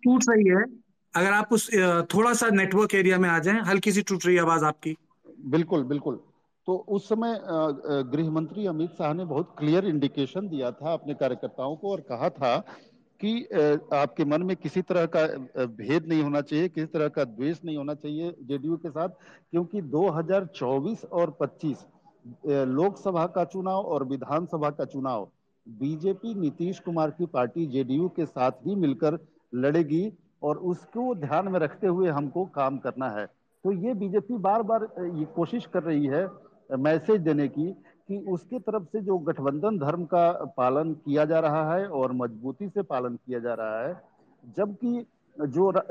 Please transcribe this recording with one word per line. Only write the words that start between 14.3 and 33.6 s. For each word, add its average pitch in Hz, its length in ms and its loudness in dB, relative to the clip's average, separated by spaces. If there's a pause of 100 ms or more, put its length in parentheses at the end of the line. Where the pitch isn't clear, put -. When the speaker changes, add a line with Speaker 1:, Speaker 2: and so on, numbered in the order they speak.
Speaker 2:
में 185 120 -2
किसी 165 260 -4
तरह 175 240 2
का, 165 160 2
अ, 131 440 -2
भेद 120 420 -2
नहीं 160 160 2
होना 143 180 0
चाहिए, 151 260 0
किसी 156 200 -6
तरह 156 200 0
का 147 160 -2
द्वेष 131 420 -4
नहीं 156 120 -6
होना 143 160 -6
चाहिए 151 500 -8
जेडीयू 139 340 -4
के 165 120 -10
साथ, 160 200 -4 (420)
क्योंकि 175 300 -2
दो 156 280 0
हज़ार 170 360 0
चौबीस 139 600 -4
और 170 340 -2
पच्चीस, 147 380 -4
अ, - 540 -20 (160)
लोकसभा 160 800 0
का 175 200 -2
चुनाव 190 360 -4
और 147 220 -2
विधानसभा 147 680 -4
का 143 160 -4
चुनाव 127 440 -6 (400)
बीजेपी 160 640 -4
नीतीश 175 440 -4
कुमार 160 300 -2
की 170 160 -6
पार्टी 139 420 -2
जेडीयू 135 400 0
के 170 180 -4
साथ 127 260 0
ही 185 240 -6
मिलकर 156 520 0 (280)
लड़ेगी, 156 580 2 (300)
और 147 140 0
उसको 220 580 -4
ध्यान 156 320 -2
में 185 120 0
रखते 160 280 -2
हुए 180 220 2
हमको 147 360 -2
काम 139 320 -2
करना 123 320 -6
है। 104 160 -6 (380)